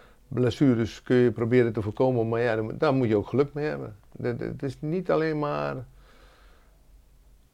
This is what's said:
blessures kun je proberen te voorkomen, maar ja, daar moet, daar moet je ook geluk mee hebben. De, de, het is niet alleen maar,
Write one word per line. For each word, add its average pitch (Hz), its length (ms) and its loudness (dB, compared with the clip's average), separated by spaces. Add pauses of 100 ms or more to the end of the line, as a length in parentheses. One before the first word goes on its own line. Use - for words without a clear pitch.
(280)
blessures 120 760 2
kun 127 120 2
je 123 160 6
proberen 117 420 2
te 113 80 -2
voorkomen, 113 480 0
maar 117 120 0
ja, 117 140 0
daar 110 80 -2
moet, - 160 -8
daar 147 140 2
moet 131 140 2
je 107 80 4
ook 101 120 2
geluk 139 260 0
mee 147 120 -6
hebben. 135 300 -8 (160)
De, 120 240 -6
de, 113 100 -8
het 117 180 -8
is 131 160 -6
niet 165 320 -4
alleen 156 280 0
maar, 147 460 -6 (1700)